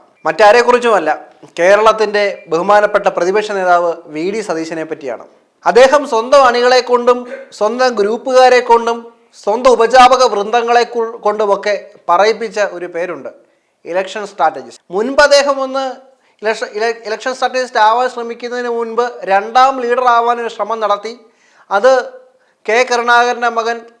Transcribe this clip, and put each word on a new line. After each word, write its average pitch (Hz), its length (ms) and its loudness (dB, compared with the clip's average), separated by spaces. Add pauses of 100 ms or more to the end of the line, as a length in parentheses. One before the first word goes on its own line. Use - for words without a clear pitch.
(280)
മറ്റാരെക്കുറിച്ചുമല്ല, 220 840 2 (500)
കേരളത്തിന്റെ 208 640 2 (280)
ബഹുമാനപ്പെട്ട 202 560 2 (100)
പ്രതിപക്ഷ 202 400 -2
നേതാവ് 175 340 2 (240)
വി 156 80 -6 (100)
ഡി 220 140 -6
സതീശനെ 160 440 -6
പറ്റിയാണ്. 120 340 -10 (440)
അദ്ദേഹം 262 320 4 (120)
സ്വന്തം 254 340 2
അണികളെ 247 420 2
കൊണ്ടും 247 300 2 (400)
സ്വന്തം 240 400 0
ഗ്രൂപ്പുകാരെ 247 600 2 (100)
കൊണ്ടും 233 260 2 (460)
സ്വന്തം 240 340 2
ഉപജാപക 254 460 6 (100)
വൃന്ദങ്ങളെ 233 500 0 (120)
കു-, 226 180 -4 (140)
കൊണ്ടുമൊക്കെ 208 480 -2 (340)
പറയിപ്പിച്ച 208 500 0 (200)
ഒരു 175 180 -10
പേരുണ്ട്, 156 320 -8 (640)
ഇലക്ഷൻ 190 400 -6
സ്ട്രാറ്റജിസ്റ്റ്. 147 500 -4 (140)
മുൻപ് 269 300 0
അദ്ദേഹം 277 300 2 (100)
ഒന്ന് 262 200 -6 (540)
ഇലക്ഷ-, 214 380 -6
ഇല-, 226 280 -4
ഇലക്ഷൻ 220 300 -8
സ്ട്രാറ്റജിസ്റ്റ് 247 500 -2
ആവാൻ 247 300 0
ശ്രമിക്കുന്നതിന് 240 640 -8
മുൻപ് 226 280 -2 (260)
രണ്ടാം 233 400 2 (120)
ലീഡർ 247 220 0 (100)
ആവാൻ 233 280 0
ഒരു 226 120 -8
ശ്രമം 214 300 -6
നടത്തി. 208 280 -4 (640)
അത് 254 120 4 (760)
കെ 220 100 0 (120)
കരുണാകരൻ്റെ 240 680 0
മകൻ 226 200 -4 (240)